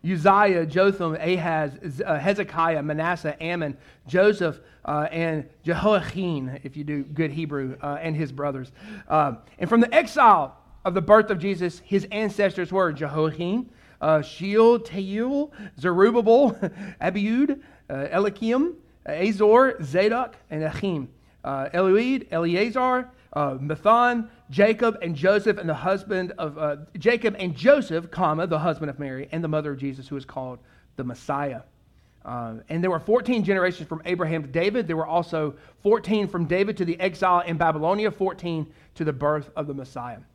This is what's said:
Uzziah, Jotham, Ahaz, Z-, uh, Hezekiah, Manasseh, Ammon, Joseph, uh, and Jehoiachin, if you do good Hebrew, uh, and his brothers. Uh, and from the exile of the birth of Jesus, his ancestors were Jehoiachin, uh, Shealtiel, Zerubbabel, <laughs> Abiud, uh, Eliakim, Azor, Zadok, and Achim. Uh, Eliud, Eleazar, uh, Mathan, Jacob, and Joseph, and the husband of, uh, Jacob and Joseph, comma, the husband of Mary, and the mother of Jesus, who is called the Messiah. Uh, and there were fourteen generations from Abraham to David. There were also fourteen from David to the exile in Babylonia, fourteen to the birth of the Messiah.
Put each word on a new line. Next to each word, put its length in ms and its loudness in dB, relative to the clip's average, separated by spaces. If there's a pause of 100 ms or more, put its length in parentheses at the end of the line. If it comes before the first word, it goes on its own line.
Uzziah, 600 4
Jotham, 500 2
Ahaz, 560 -2 (160)
Z-, 160 -6
uh, 160 -2
Hezekiah, 640 0
Manasseh, 580 -4
Ammon, 340 -6 (320)
Joseph, 520 2 (260)
uh, 260 -2
and 380 -4 (140)
Jehoiachin, 1000 -2
if 140 -12
you 60 -10
do 200 -6
good 280 -4
Hebrew, 500 -6
uh, 180 -6
and 160 -4
his 160 -4
brothers. 400 -8 (360)
Uh, 280 2 (220)
and 120 -4
from 120 6
the 120 2
exile 600 4 (300)
of 80 0
the 80 0
birth 300 6
of 80 -2
Jesus, 400 -4
his 320 -2
ancestors 600 -2
were 220 2
Jehoiachin, 760 -4 (320)
uh, 200 2
Shealtiel, 1300 0 (280)
Zerubbabel, 720 6
<laughs> 500 -8
Abiud, 600 0 (280)
uh, 240 -6
Eliakim, 600 0 (300)
Azor, 760 4
Zadok, 540 0 (160)
and 120 -4
Achim. 460 -4 (340)
Uh, 300 -6
Eliud, 580 2
Eleazar, 760 -2 (240)
uh, 220 -2
Mathan, 760 2 (200)
Jacob, 520 2
and 140 -6
Joseph, 420 2
and 100 -6
the 60 -2
husband 640 -4
of, 200 -8
uh, 200 -4 (200)
Jacob 420 0
and 160 -4
Joseph, 560 2
comma, 360 0
the 120 0
husband 300 -2
of 100 -12
Mary, 320 -10
and 120 -4
the 40 -4
mother 240 -2
of 80 -8
Jesus, 280 -8
who 80 -8
is 100 -10
called 340 -12 (360)
the 80 -8
Messiah. 580 -6 (640)
Uh, 320 -10 (140)
and 120 -2
there 100 0
were 80 -2
fourteen 440 0
generations 460 -2
from 160 -8
Abraham 380 -2
to 40 -12
David. 400 -2
There 80 -4
were 120 -4
also 480 -2 (260)
fourteen 460 2
from 180 -4
David 320 0
to 80 -2
the 140 -4
exile 420 2
in 160 -4
Babylonia, 540 2
fourteen 600 -6 (240)
to 80 -6
the 80 0
birth 460 -2
of 100 -6
the 60 -8
Messiah. 460 -12 (160)